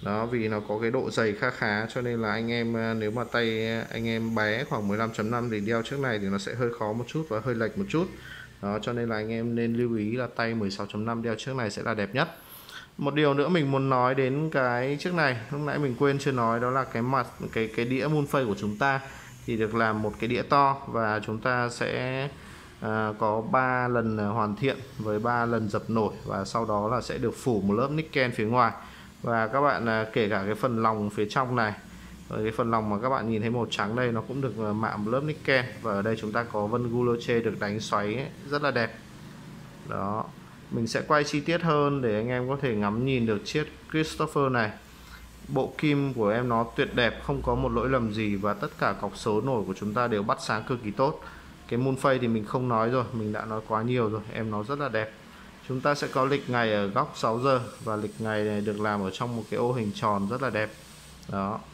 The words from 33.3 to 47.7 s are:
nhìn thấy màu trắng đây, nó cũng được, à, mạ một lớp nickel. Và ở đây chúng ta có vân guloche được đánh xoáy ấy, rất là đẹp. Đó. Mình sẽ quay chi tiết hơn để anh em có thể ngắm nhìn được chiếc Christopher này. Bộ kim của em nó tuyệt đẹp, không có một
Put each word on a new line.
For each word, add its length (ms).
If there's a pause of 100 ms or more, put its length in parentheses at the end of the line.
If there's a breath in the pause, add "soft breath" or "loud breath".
nhìn 100
thấy 100
màu 200
trắng 260
đây, 160
nó 80
cũng 200
được, 180
à, 140
mạ 240
một 140
lớp 100
nickel. 440 (180)
Và 100
ở 100
đây 180
chúng 120
ta 200
có 140
vân 240
guloche 500
được 200
đánh 200
xoáy 340
ấy, 120 (240)
rất 120
là 80
đẹp. 280 (920)
Đó. 360 (460 loud breath)
Mình 160
sẽ 220
quay 160
chi 160
tiết 220
hơn 400
để 140
anh 120
em 200
có 140
thể 120
ngắm 320
nhìn 200
được 180
chiếc 280 (180)
Christopher 640
này. 180 (760 loud breath)
Bộ 300
kim 360
của 140
em 200
nó 180 (100)
tuyệt 180
đẹp, 280
không 200
có 120
một 180